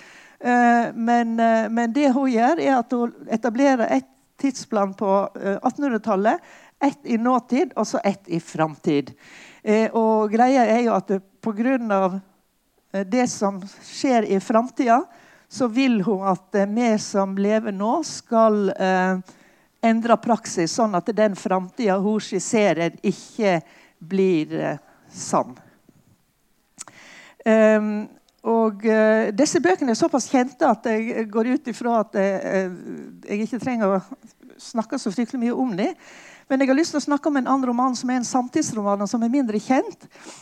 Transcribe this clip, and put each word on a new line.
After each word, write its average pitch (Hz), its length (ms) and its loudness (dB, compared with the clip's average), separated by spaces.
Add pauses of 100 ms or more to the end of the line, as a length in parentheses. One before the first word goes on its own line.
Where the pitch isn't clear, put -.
(380)
Eh, 240 540 2
men, 233 480 0
eh, 226 300 2
men 226 220 0
det 277 200 4
hun 269 160 0
gjør, 254 320 2
er 277 160 2
at 240 160 -2
hun 240 220 -2 (160)
etablerer 240 580 2
et - 160 0 (320)
tidsplan 208 580 -2
på, 196 360 0 (100)
eh, 196 220 -2
attenhundretallet, 226 800 -2 (420)
ett 277 220 0
i 233 120 -2
nåtid, 247 600 0
og 214 100 -2
så - 180 -4
ett 196 240 -4
i 165 120 -4
framtid. 156 720 -2 (500)
Eh, 220 300 2
og 220 360 2
greia 247 360 4
er 226 180 2
jo 220 100 0
at 190 140 -2
det, 196 140 -2 (180)
på 220 160 -4
grunn 233 340 -2
av, 190 300 0 (720)
eh, 196 120 -4
det 240 260 0
som 196 320 -4
skjer 233 680 -2
i 190 120 0
framtida, 240 600 2 (460)
så 254 240 -2
vil 240 300 2
hun 190 240 -2
at, - 280 -2
eh, 202 120 2
vi 220 320 0
som 196 380 -4
lever 214 360 0
nå 220 320 -2
skal, 214 680 2
eh, 185 500 0 (640)
endre 226 400 2
praksis, 208 560 -2
sånn 214 160 0
at 175 200 -2
den 208 240 2
framtida 185 640 -2
hun 214 220 0
skisserer 175 800 0
ikke 190 580 -2 (380)
blir, 170 540 0
eh, 151 260 -4 (300)
sann. 127 480 -4 (1900)
Ehm, 214 640 4 (360)
og, 220 420 0
eh, 220 440 4
disse 285 300 0
bøkene 339 300 2
er 220 80 0
såpass 302 320 0
kjente 262 320 0
at 240 220 2
jeg 226 460 -2
går 233 240 0
ut 311 140 -4
ifra 233 320 -2
at, 208 140 -4
eh, 196 240 0
eh, 190 320 -2 (580)
jeg 208 200 -4
ikke 226 140 -6
trenger 233 240 -2
å 190 160 2 (560)
snakke 233 400 -6
så 226 120 -6
fryktelig 240 300 -4
mye 240 180 -2
om 254 180 -2
dem. 294 180 -2 (540)
Men 269 120 0
jeg 269 80 2
har 262 80 4
lyst 330 160 0
til 302 80 -2
å - 80 -6
snakke 285 180 0
om 294 100 0
en 254 100 -2
annen 262 200 0
roman 247 300 0
som 247 140 -4
er 254 100 0
en 226 40 -4
samtidsroman, 220 760 -2
og 202 80 -4
som 233 140 -2
er 233 60 2
mindre 233 300 0
kjent, 311 480 -2 (360)